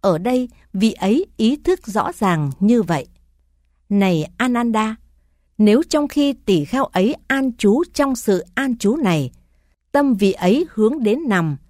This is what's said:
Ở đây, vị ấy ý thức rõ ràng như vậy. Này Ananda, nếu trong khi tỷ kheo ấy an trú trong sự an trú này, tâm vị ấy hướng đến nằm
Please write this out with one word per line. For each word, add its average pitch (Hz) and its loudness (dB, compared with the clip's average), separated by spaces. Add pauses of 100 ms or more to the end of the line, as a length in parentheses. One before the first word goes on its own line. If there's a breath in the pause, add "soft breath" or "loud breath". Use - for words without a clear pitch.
Ở 180 2
đây, 247 -2 (240 soft breath)
vị 208 2
ấy 269 0 (100)
ý 240 2
thức 359 -2
rõ 208 -4
ràng 160 -2 (100)
như 220 2
vậy. 160 -4 (840)
Này 190 0
Ananda, 226 -2 (640)
nếu 214 4
trong 294 -2
khi 285 0
tỷ 175 0
kheo 262 -2
ấy 208 -2 (100)
an 269 -4
trú 220 2 (120)
trong 269 -2
sự 185 -2 (100)
an 254 -4
trú 220 0
này, 165 -2 (600)
tâm 277 2
vị 190 2
ấy 226 0
hướng 233 0
đến 220 0 (100)
nằm 165 -2 (140)